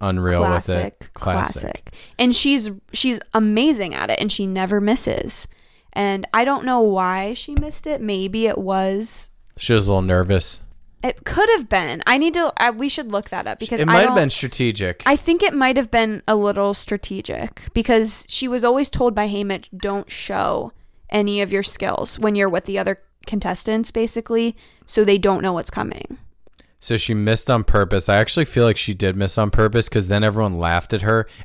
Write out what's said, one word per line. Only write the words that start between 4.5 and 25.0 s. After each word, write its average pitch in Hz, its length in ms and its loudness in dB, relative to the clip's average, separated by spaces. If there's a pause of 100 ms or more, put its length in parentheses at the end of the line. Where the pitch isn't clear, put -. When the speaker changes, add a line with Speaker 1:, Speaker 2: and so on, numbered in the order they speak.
Speaker 2:
misses. - 680 -2 (460)
And 196 400 -2
I 226 100 4
don't 269 220 -2
know 254 140 2
why 190 540 0
she 294 200 -12
missed - 320 -4
it. 294 140 -4
Maybe 208 460 -2
it - 120 0
was 190 720 -4 (260)
Speaker 1:
She - 160 0
was 101 160 4
a 101 40 4
little 92 100 4
nervous. 92 580 2 (420)
Speaker 2:
It - 220 -6
could 415 320 2
have 254 140 -2
been. 165 360 -2
I 254 120 4
need 320 160 2
to, 339 240 0
I, 240 120 4
we 240 200 -4
should 240 200 -6
look 202 200 -4
that - 160 -6
up - 120 -8
because 226 220 -4
Speaker 1:
It 156 80 2
Speaker 2:
I 170 40 6
Speaker 1:
might 175 80 8
have 220 80 6
Speaker 2:
don't 247 80 2
Speaker 1:
been 147 140 2
strategic. 107 760 -4
Speaker 2:
I 277 100 4
think 339 260 0
it 370 120 2
might 262 240 2
have 240 120 -2
been 220 380 0
a 214 80 4
little 202 380 0
strategic - 880 -8 (100)
because 220 560 2
she - 180 -4
was 240 160 -2
always 254 280 2
told 240 240 0
by 208 120 0
Haymitch, 202 480 -6
"Don't 196 360 -6
show - 600 -4 (360)
any 202 320 0
of 196 100 -2
your 196 120 0
skills - 560 -4
when 214 160 0
you're 196 160 2
with 180 160 -2
the 196 120 -4
other 190 220 -4 (260)
contestants," 220 640 -2
basically, 226 640 -2 (300)
so - 180 2